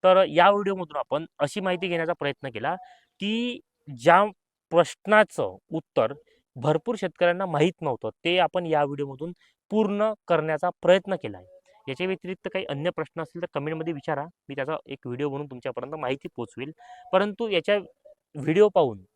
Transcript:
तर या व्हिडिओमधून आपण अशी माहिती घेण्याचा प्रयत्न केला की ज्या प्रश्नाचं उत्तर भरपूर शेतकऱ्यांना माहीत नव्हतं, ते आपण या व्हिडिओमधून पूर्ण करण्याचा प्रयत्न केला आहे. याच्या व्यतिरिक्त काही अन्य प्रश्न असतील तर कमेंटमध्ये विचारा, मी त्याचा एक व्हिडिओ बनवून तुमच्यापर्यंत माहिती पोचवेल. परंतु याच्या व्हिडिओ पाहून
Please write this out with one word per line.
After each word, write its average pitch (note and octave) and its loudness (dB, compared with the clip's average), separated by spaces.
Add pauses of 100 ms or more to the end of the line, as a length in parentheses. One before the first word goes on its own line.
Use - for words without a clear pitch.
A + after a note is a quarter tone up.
तर F#3 8
या F3 6
व्हिडिओमधून F#3+ -2
आपण D3 -4 (140)
अशी D3 -2
माहिती F#3 -2
घेण्याचा E3+ -2
प्रयत्न C#3 -6
केला B2 -6 (460)
की A3+ -4 (280)
ज्या D3 6 (480)
प्रश्नाचं E3+ 2 (160)
उत्तर B2+ -2 (420)
भरपूर D#3 0
शेतकऱ्यांना F3 0
माहीत E3 2
नव्हतं, B2+ -4
ते F3 -2
आपण F3+ 0
या D#3 2
व्हिडिओमधून C#3+ -6 (400)
पूर्ण G#3 0 (160)
करण्याचा D#3 0 (120)
प्रयत्न F#3 4
केला G2+ -8
आहे. F2+ -20 (420)
याच्या C3+ -4
व्यतिरिक्त F#3 -8
काही F#3 -4
अन्य C#3+ -4
प्रश्न D#3+ -8
असतील E3 -10
तर F3 -6
कमेंटमध्ये D#3+ -4
विचारा, D3 -4 (240)
मी C#3 -10
त्याचा C#3 -4 (120)
एक C3+ -12
व्हिडिओ C3 -4
बनवून C#3 -8
तुमच्यापर्यंत C3 -8
माहिती C3+ -6
पोचवेल. A#2+ -10 (420)
परंतु G3+ 0
याच्या G3+ 0 (580)
व्हिडिओ D#3+ 4
पाहून A#2+ 0 (120)